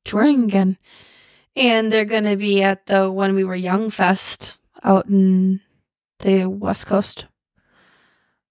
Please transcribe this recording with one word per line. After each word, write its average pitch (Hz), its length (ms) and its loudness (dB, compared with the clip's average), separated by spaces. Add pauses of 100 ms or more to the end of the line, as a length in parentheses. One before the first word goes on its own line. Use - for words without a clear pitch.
touring 254 380 2
again. 196 340 0 (800)
And 226 360 0
they're 220 140 2
gonna 214 320 -2
be 202 260 0
at 196 220 0
the 190 260 2
When 196 240 0
We 190 80 0
Were 185 120 -6
Young 185 340 -2
Fest - 680 -2 (240)
out 190 240 2
in 190 520 2 (600)
the 190 260 2
West 190 400 -6
Coast. - 400 -4 (1300)